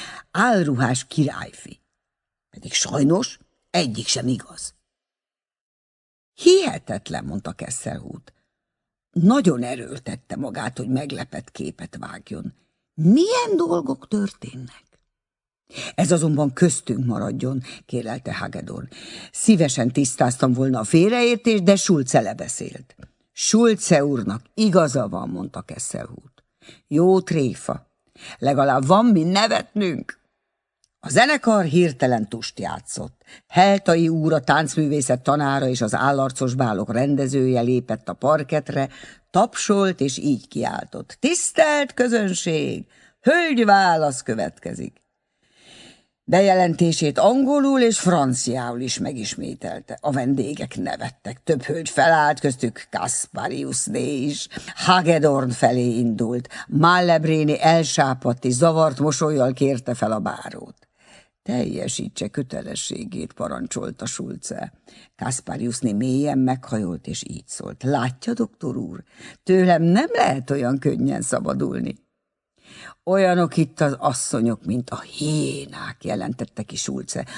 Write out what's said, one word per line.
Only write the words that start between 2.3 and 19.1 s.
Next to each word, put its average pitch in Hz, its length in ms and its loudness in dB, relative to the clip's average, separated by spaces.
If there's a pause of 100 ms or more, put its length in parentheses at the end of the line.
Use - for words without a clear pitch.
Pedig - 240 -16
sajnos 160 680 0 (300)
egyik 120 380 -2
sem 120 200 -2
igaz.” - 460 -8 (1600)
„Hihetetlen”, - 920 2
mondta 76 260 -8
Kesselhut. - 800 -12 (920)
Nagyon 180 420 4
erőltette - 720 -10
magát, 127 420 -8
hogy 110 120 -8
meglepett - 600 -6
képet - 480 -12
vágjon. - 540 -12 (400)
„Milyen 381 640 4
dolgok 330 520 -2
történnek?” 131 760 -8 (1120)
„Ez 170 160 2
azonban 151 420 2
köztünk 131 520 0
maradjon”, 127 560 -4 (240)
kérelte 120 480 -8
Hagedorn. - 540 -10 (440)